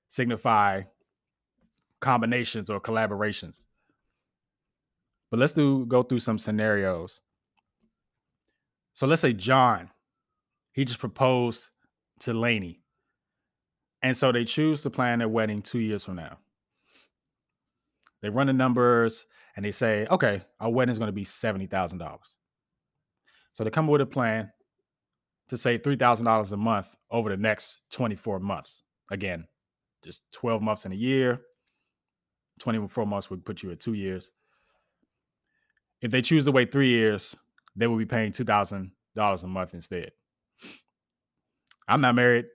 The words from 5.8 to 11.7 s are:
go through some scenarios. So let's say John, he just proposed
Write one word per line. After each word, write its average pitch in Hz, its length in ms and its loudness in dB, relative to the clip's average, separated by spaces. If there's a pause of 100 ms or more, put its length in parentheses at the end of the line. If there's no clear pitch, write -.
go 123 160 4
through 123 180 0
some 110 200 -2
scenarios. 101 840 -2 (1700)
So - 120 -2
let's 160 160 4
say 131 120 4
John, 110 580 4 (800)
he 135 140 -2
just 120 120 -6
proposed 123 720 0 (520)